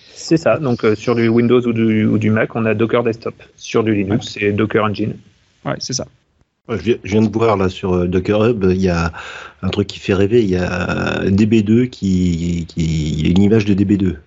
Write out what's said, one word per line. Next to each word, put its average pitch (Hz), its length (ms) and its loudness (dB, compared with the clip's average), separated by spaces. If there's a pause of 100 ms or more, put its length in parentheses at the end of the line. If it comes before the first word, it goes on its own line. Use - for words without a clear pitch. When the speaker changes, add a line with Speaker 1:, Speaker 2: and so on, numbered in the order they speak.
(140)
Speaker 1:
C'est - 240 0
ça. 113 200 2
Donc, 127 260 -2
euh, 110 100 2
sur 120 200 -2
du 117 140 2
Windows 120 320 4
ou 120 140 0
du, 110 320 2
ou 113 100 2
du 107 140 0
Mac, 110 260 0
on 113 80 -2
a 110 80 2
Docker 117 300 0
Desktop. 113 320 -4 (240)
Sur - 260 -2
du 110 100 0
Linux, 101 420 -2
Speaker 2:
Ouais. 107 40 -10
Speaker 1:
c'est 104 120 0
Docker 107 300 0
Engine. 104 300 -4 (540)
Speaker 2:
Ouais, 143 120 -4
c'est - 140 -10
ça. - 140 -8 (600)
Speaker 3:
Ouais, 117 100 -4
je 80 40 -12
viens, 107 200 0
je - 100 -12
viens 110 100 4
de 104 100 2
voir 107 240 2
là 95 120 2
sur, 92 260 -4
euh, 90 120 0
Docker 95 380 0
Hub, 113 260 0
il 92 100 0
y 95 100 2
a 82 220 -2 (500)
un 92 80 -2
truc 101 180 -2
qui - 100 -14
fait - 160 -2
rêver, 101 280 2
il 98 80 0
y 90 60 0
a 90 720 -2
D 101 180 4
B 107 180 4
deux 117 220 2
qui, 87 800 -2
qui, 80 440 -2
il 78 140 -2
y - 20 2
a - 40 4
une 95 100 4
image 101 220 4
de 101 100 2
D 98 100 2
B 101 120 2
deux. 92 300 -2